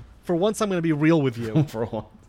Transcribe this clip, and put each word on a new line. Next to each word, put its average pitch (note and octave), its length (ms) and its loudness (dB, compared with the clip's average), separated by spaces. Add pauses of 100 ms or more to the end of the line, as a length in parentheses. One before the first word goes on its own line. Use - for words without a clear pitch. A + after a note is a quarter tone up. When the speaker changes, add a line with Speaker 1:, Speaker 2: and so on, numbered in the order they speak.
(240)
Speaker 1:
For F3+ 120 -2
once, F3 260 0
I'm G#3+ 80 0
gonna F3+ 140 -2
be E3 100 2
real D#3 280 4
with B2+ 160 0
you. A#2 260 0
Speaker 2:
<laughs> C#3+ 40 -4
For A2+ 180 -6
once. G#2+ 220 -6 (220)